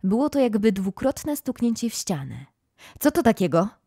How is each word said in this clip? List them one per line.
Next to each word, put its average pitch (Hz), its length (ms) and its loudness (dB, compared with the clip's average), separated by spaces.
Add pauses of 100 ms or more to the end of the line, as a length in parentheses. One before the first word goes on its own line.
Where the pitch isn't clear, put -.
Było 226 260 2
to 285 100 -2
jakby 220 320 4
dwukrotne 208 680 -4
stuknięcie 233 520 -4
w 220 40 -8
ścianę. 135 520 -8 (540)
Co 294 120 4
to 339 120 0
takiego? 185 460 2 (180)